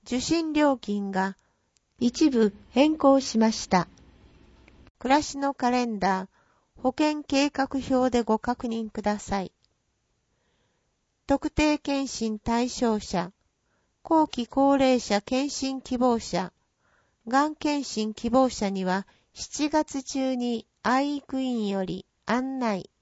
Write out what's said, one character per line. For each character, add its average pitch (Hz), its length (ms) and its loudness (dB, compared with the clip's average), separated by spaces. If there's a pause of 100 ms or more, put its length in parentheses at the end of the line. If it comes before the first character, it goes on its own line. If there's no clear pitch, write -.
受 247 120 -2
診 320 340 -2
料 294 220 4
金 202 360 -6
が 190 260 -4 (600)
一 269 320 2
部 220 240 2 (140)
変 311 280 4
更 269 220 6
し 262 180 -4
ま 220 140 4
し - 180 -8
た。 180 180 2 (1080)
暮 254 160 2
ら 302 80 6
し - 160 -10
の 277 160 -2
カ 247 160 0
レ 247 160 2
ン 220 140 -6
ダ 190 260 0
ー、 - 20 -20 (540)
保 254 160 0
険 302 240 0
計 277 300 2
画 269 220 -2
表 254 360 2
で 240 140 2
ご 220 160 2
確 - 260 -6
認 226 240 -6
く 202 140 -10
だ 208 160 -2
さ 196 240 -4
い。 - 80 -10 (1800)
特 277 240 0
定 302 260 2
健 277 300 -4
診 220 320 -4
対 233 300 -2
象 226 300 -2
者、 180 320 -6 (720)
後 320 240 4
期 240 220 -6
高 277 300 4
齢 262 220 4
者 202 220 0
健 262 300 -2
診 269 280 -4
希 247 200 -6
望 240 180 2
者、 180 340 -4 (760)
が 269 220 2
ん 302 60 -8
検 285 320 -2
診 214 280 -4
希 233 160 -4
望 254 180 4
者 202 220 -4
に 190 120 -4
は 185 220 -2 (300)
七 - 340 -6
月 302 320 -2
中 262 320 -2
に 240 320 -4 (160)
愛 285 360 0
育 269 220 -8
院 240 280 -2
よ 196 180 -2
り 175 220 -10 (180)
案 262 320 -2
内 214 320 -4 (120)